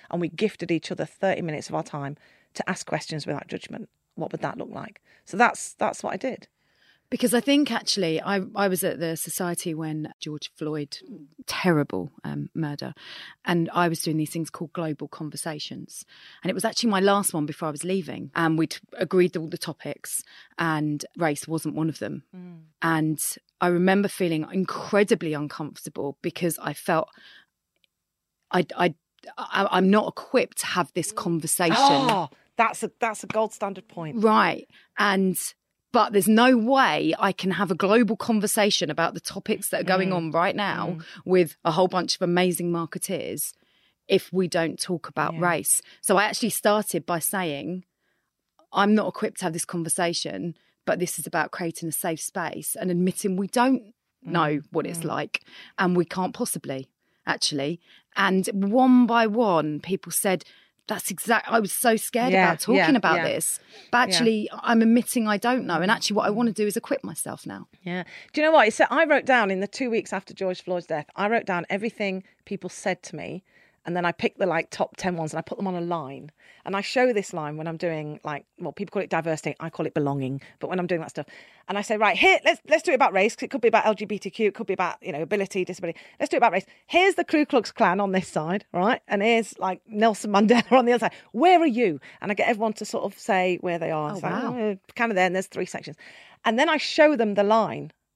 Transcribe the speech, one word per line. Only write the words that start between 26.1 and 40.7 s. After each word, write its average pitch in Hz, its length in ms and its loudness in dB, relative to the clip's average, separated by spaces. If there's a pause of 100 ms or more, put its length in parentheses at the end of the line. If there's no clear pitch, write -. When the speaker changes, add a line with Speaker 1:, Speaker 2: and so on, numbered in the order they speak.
Speaker 2:
because 170 380 -4
I 147 140 -6
felt - 360 -2 (1400)
I, 175 140 2 (100)
I, 175 180 2 (440)
I, - 340 -2
I'm 190 180 4
not 208 180 4
equipped - 520 -2
to - 80 -6
have 175 260 -2
this - 180 -4
conversation. 165 640 0
Speaker 1:
Oh, 254 520 4 (280)
that's 226 260 0
a, 202 160 -6
that's 220 240 -4
a 185 40 -12
gold 214 260 0
standard 196 340 -8
point. 175 360 -6
Speaker 2:
Right. 214 440 4 (300)
And, 190 400 2 (560)
but 226 200 4
there's 190 140 4
no 233 300 6
way 214 600 2
I 190 140 2
can 185 200 -4
have 180 200 0
a 180 40 0
global 208 400 4
conversation 208 720 0
about 165 240 -2
the 175 60 -10
topics - 500 -6
that 170 120 -2
are 180 40 -6
going 190 240 0
Speaker 1:
Mm. 185 60 0
Speaker 2:
on 165 160 -2
right 170 240 2
now 175 420 -4